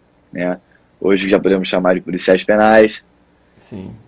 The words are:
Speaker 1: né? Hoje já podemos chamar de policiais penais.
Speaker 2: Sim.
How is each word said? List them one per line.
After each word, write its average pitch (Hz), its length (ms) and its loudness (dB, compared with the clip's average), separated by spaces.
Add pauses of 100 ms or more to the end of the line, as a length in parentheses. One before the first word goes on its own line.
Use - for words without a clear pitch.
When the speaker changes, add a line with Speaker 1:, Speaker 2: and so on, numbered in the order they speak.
(320)
Speaker 1:
né? 90 260 -6 (420)
Hoje 98 300 0
já 98 100 4
podemos 92 280 0
chamar 92 280 0
de 90 60 -6
policiais 90 420 -2
penais. 107 600 2 (540)
Speaker 2:
Sim. 95 340 -18 (160)